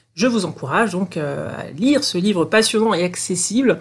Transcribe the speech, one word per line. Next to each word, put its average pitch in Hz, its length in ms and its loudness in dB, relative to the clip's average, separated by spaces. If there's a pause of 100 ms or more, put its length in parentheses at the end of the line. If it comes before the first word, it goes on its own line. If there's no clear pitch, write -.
(140)
je 202 140 2
vous 233 160 0
encourage 175 480 -2
donc, 180 240 -4
euh, 147 420 -6
à - 140 -12
lire 269 320 2
ce - 140 -4
livre 180 260 2
passionnant 220 500 2
et 175 120 0
accessible, 180 760 0